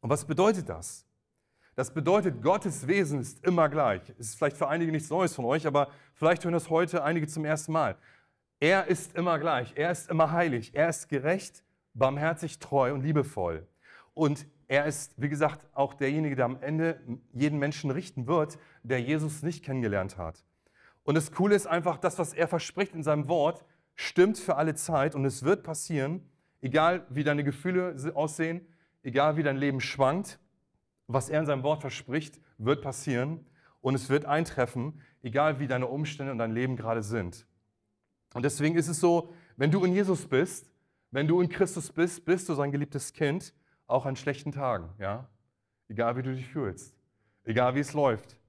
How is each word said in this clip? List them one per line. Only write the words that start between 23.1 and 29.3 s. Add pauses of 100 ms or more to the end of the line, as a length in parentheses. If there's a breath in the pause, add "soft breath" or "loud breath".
Wort, (300 soft breath)
stimmt
für
alle
Zeit
und
es
wird
passieren, (320)
egal
wie
deine
Gefühle
se-,
aussehen, (340 soft breath)
egal